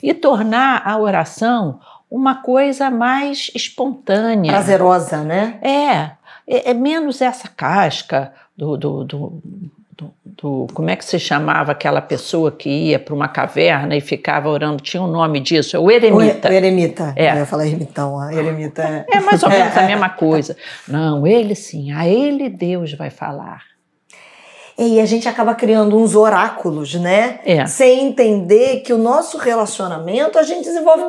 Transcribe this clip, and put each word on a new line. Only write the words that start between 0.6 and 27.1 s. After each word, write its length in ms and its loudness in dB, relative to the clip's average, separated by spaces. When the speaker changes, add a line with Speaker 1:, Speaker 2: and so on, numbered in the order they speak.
Speaker 1:
a 120 -2
oração 800 -2
uma 260 -2
coisa 540 0
mais 640 -2
espontânea. 1000 -2
Speaker 2:
Prazerosa, 720 2
né? 400 -2
Speaker 1:
É. 600 0
É, 240 0
é 40 2
menos 480 -2
essa 260 -2
casca 840 -2
do, 200 -4
do, 280 -6
do, 380 -12
do, 180 -18
do, 500 -8
como 160 -4
é 60 -2
que 80 -10
se 140 -2
chamava 540 -2
aquela 300 -2
pessoa 480 -2
que 180 -10
ia 300 0
pra 160 -12
uma 140 -2
caverna 680 0
e 40 -2
ficava 480 -4
orando? 340 -2
Tinha 200 -6
um 40 -4
nome 340 -2
disso, 360 -2
é 20 -2
o 120 4
eremita. 580 4
Speaker 2:
O 20 2
e-, 40 4
o 20 6
eremita. 600 0
Speaker 1:
É. 160 4
Speaker 2:
Eu 40 0
ia 100 -2
falar 200 -2
ermitão, 520 -6
a 160 -8
eremita 480 -4
é 340 -2
Speaker 1:
É 40 2
mais 220 2
ou 60 4
menos 240 2
Speaker 2:
<laughs> 40 0
É, 40 2
Speaker 1:
a 40 6
Speaker 2:
é. 20 4
Speaker 1:
mesma 240 2
coisa. 460 0
Não, 380 0
ele 280 4
sim, 380 -10
a 160 -2
ele 400 0
Deus 440 -6
vai 160 -10
falar. 540 -12
Speaker 2:
É, 100 0
e 120 4
a 40 4
gente 240 0
acaba 260 0
criando 440 4
uns 180 4
oráculos, 760 2
né? 500 0